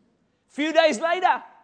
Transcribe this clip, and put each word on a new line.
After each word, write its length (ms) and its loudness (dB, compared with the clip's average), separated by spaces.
Few 240 -6
days 300 2
later, 420 -2